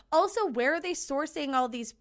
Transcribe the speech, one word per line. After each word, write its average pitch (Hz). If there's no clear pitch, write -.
also, 381
where 247
are 339
they 359
sourcing 285
all 254
these 233